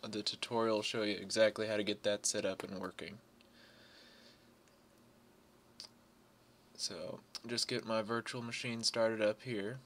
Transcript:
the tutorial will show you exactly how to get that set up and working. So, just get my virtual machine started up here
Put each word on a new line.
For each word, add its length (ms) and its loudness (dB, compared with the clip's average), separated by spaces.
the 200 -4
tutorial 560 2
will 40 0
show 200 0
you 140 0
exactly 520 4
how 80 2
to 80 2
get 180 -2
that 240 2
set 180 0
up 200 -2
and 140 -6
working. 400 -8
So, 440 -6
just 220 0
get 180 -2
my 160 0
virtual 400 -2
machine 400 -4
started 400 4
up 200 2
here 440 -4